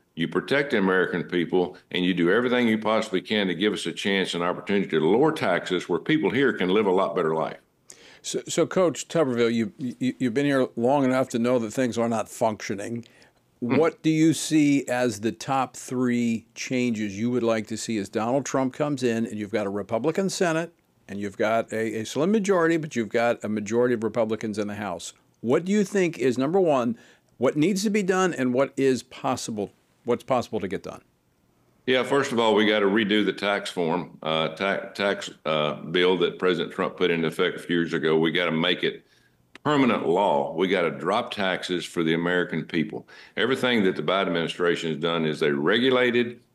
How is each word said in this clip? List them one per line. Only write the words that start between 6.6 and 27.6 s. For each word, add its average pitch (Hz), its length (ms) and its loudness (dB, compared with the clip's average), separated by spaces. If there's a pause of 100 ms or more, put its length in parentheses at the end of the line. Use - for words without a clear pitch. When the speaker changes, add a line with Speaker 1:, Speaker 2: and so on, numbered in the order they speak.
Speaker 1:
live 101 200 2
a 92 40 2
lot 90 240 0
better 80 180 0
life. 78 260 -4 (640)
Speaker 2:
So, - 280 -6
so 156 180 0
Coach 175 400 0
Tuberville, 120 460 2
you, 113 240 0
you, 127 420 -4
you've 123 140 0
been 139 120 2
here 135 300 2
long 131 300 2
enough 127 240 2
to 120 100 -2
know 123 200 2
that 110 120 -6
things 117 260 -2
are 117 120 0
not 110 180 -2
functioning. 110 800 -4 (560)
Speaker 1:
Hmm. 123 160 0
Speaker 2:
What 160 260 0
do 156 60 2
you 160 240 6
see 147 560 2
as 123 320 0
the 110 100 0
top 131 460 -4
three 120 760 -2
changes 110 640 -2
you 120 140 -2
would 123 120 0
like 110 240 0
to 110 100 -6
see 113 200 -4
as 98 120 -4
Donald 120 360 -2
Trump 131 280 -2
comes 147 300 -4
in 113 220 0
and 107 140 -8
you've 101 140 -8
got 104 140 0
a - 20 -4
Republican 117 600 -2
Senate 170 440 -2 (340)
and 202 100 -12
you've 202 200 -8
got 110 340 0
a, 110 300 -4
a 107 40 -8
slim 165 280 0
majority, 180 420 2
but 156 180 -4
you've 113 140 -2
got 117 340 0
a 110 60 -8
majority 110 460 0
of 110 100 -2
Republicans 110 560 -2
in 101 80 -2
the 104 80 -10
House? 98 380 -8 (260)
What 139 240 0
do 185 80 -2
you 208 140 2
think 185 340 0
is, 123 180 0
number 156 220 0
one, 131 380 2 (400)
what 120 200 0
needs 190 240 2